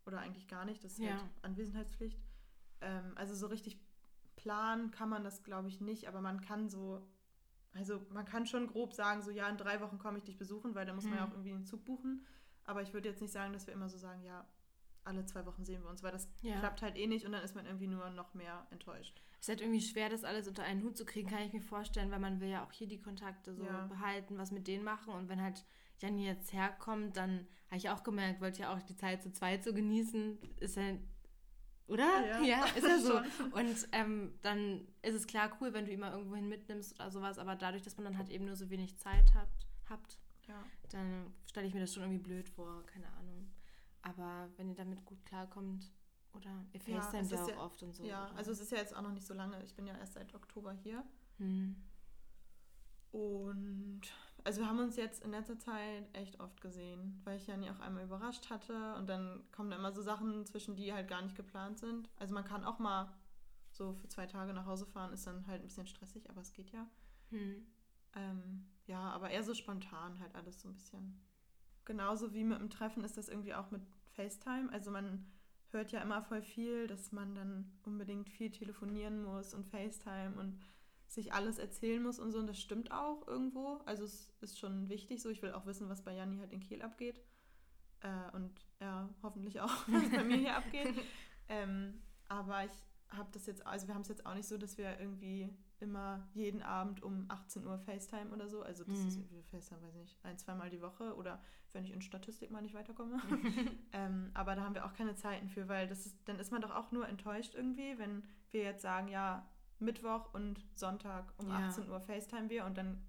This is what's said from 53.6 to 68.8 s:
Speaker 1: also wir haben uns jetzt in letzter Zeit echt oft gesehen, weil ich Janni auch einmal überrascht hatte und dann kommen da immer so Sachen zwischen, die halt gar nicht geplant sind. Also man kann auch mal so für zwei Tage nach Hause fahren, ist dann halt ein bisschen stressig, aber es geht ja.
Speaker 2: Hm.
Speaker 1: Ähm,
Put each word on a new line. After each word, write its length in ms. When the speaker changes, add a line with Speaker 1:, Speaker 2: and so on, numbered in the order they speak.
Speaker 1:
also 180
wir 60
haben 120
uns 160
jetzt 280
in 80
letzter 280
Zeit 540
echt 260
oft 220
gesehen, 640
weil 140
ich 100
Janni 220
auch 100
einmal 240
überrascht 460
hatte 460
und 120
dann 440
kommen 180
da 80
immer 140
so 100
Sachen 440
zwischen, 300
die 180
halt 140
gar 140
nicht 140
geplant 420
sind. 400
Also 160
man 100
kann 200
auch 160
mal 340
so 220
für 140
zwei 180
Tage 280
nach 120
Hause 220
fahren, 260
ist 140
dann 200
halt 140
ein 60
bisschen 200
stressig, 420
aber 120
es 120
geht 180
ja. 160
Speaker 2:
Hm. 360
Speaker 1:
Ähm, 500